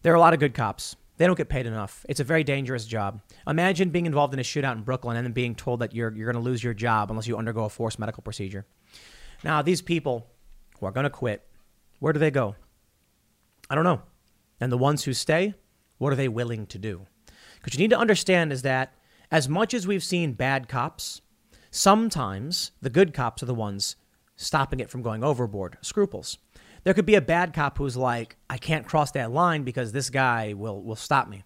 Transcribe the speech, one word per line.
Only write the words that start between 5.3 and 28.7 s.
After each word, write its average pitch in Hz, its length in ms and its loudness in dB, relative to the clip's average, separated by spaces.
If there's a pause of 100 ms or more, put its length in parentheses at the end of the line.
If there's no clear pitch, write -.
being 120 220 -2
told 123 240 -4
that 117 160 -4
you're, 113 180 -2
you're 110 140 -8
gonna 120 160 -2
lose 120 220 -2
your 117 100 -2
job 107 340 0
unless 110 200 -4
you 113 80 -2
undergo 113 260 -4
a 107 60 -2
forced 113 320 -4
medical 110 240 -8
procedure. 98 420 -8 (760)
Now, 151 180 0
these 170 180 2
people 135 460 -2 (540)
who 101 60 -4
are 95 40 -2
gonna 135 200 -2
quit, 117 360 -6 (540)
where 147 120 2
do 151 60 2
they 139 140 4
go? 113 240 0 (1120)
I 139 60 0
don't 160 80 2
know. 165 180 2 (580)
And 123 120 0
the 120 40 2
ones 139 280 2
who 135 80 -2
stay, 180 420 0 (440)
what 139 140 0
are 131 40 2
they 135 100 0
willing 113 400 -4
to - 120 -14
do? 98 280 -8 (560)
'Cause - 120 -8
you 131 40 -4
need 214 120 4
to 208 80 8
understand 185 540 4
is 127 100 -6
that 131 300 -2 (380)
as 151 180 2
much 190 240 0
as 202 140 -2
we've 190 160 0
seen 170 300 0
bad 127 360 -2
cops, - 520 -6 (500)
sometimes 165 1000 0 (100)
the 123 80 -4
good 160 240 4
cops 120 260 -2
are 127 60 -6
the 123 80 -2
ones 101 400 -4 (400)
stopping 135 460 0
it 113 100 -6
from 123 100 -8
going 110 220 -4
overboard. 113 580 -2
Scruples. - 580 -2 (440)
There 185 100 4
could 180 140 6
be 208 80 8
a 180 80 8
bad 170 320 0
cop 143 240 0
who's 135 180 -2
like, 120 400 -2 (140)
"I 131 80 -8
can't 156 280 -2